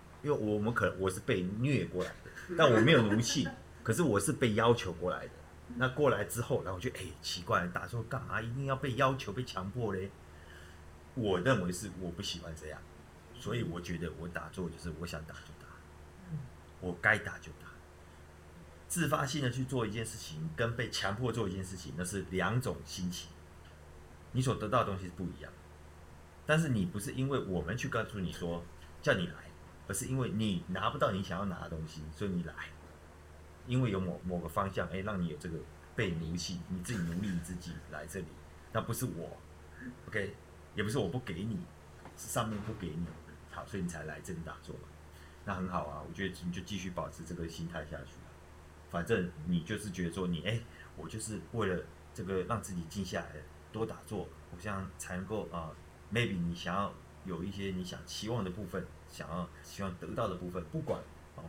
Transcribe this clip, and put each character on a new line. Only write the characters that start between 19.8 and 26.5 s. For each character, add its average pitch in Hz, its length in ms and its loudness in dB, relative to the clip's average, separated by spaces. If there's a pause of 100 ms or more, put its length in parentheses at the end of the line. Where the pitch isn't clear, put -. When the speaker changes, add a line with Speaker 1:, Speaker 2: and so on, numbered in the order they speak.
Speaker 1:
一 98 40 0
件 113 140 0
事 110 120 -6
情， 156 400 -4
跟 117 180 4
被 117 140 2
强 101 260 2
迫 120 160 2
做 113 160 2
一 90 60 0
件 95 100 -2
事 95 140 -6
情， - 180 -8
那 87 80 0
是 92 280 -2
两 92 280 6
种 92 240 2
心 90 260 -2
情， - 200 -6 (1040)
你 123 80 4
所 127 120 6
得 104 140 -2
到 120 120 6
的 110 80 6
东 95 120 0
西 95 60 -6
是 87 60 -6
不 98 120 -4
一 73 180 -4
样。 - 80 -10 (960)
但 156 140 6